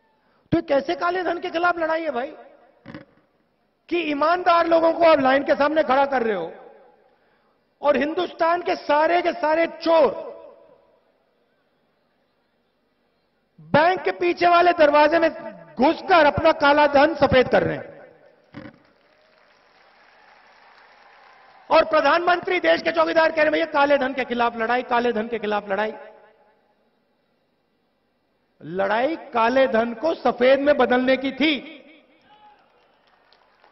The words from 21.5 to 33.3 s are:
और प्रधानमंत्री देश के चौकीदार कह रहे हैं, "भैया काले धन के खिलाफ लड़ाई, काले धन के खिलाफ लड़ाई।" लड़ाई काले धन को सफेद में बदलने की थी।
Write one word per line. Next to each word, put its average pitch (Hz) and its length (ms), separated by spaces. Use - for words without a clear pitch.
और 311 140
प्रधानमंत्री 349 760
देश 330 220
के 330 100
चौकीदार 320 380
कह 320 60
रहे 311 80
हैं, 302 80
"भैया 320 140
काले 285 320
धन 262 160
के 254 120
खिलाफ 233 300
लड़ाई, 233 280
काले 240 300
धन 214 140
के 226 120
खिलाफ 208 300
लड़ाई।" 208 240
लड़ाई 208 500
काले 254 520
धन 233 260
को 302 200
सफेद 262 460
में 277 180
बदलने 254 400
की 262 140
थी। 269 480